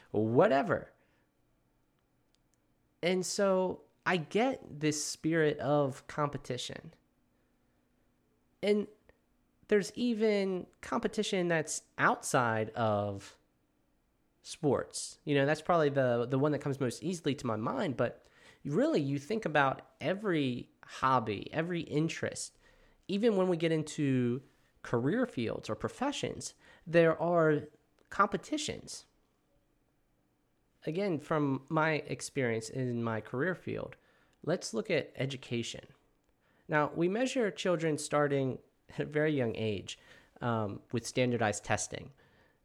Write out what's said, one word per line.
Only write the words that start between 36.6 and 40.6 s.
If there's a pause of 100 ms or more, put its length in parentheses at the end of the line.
Now,
we
measure
children
starting (340)
at
a
very
young
age, (420)
um, (140)